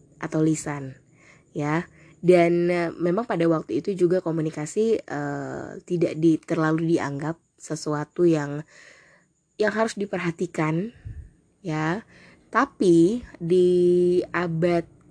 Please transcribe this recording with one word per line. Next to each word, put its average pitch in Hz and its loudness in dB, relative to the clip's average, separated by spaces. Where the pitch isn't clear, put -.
atau 156 -4
lisan 151 -2
ya. 151 -2
Dan, 175 4
eh, 170 0
memang 175 -2
pada 170 0
waktu 156 -2
itu 202 -4
juga 175 2
komunikasi, 160 -2
eh, 143 -8
tidak 170 -2
di-, 160 4
terlalu 160 0
dianggap 143 -6
sesuatu 151 -4
yang, 151 2
yang 208 0
harus 220 0
diperhatikan 175 -4
ya. 160 -4
Tapi 208 2
di 180 2
abad 170 0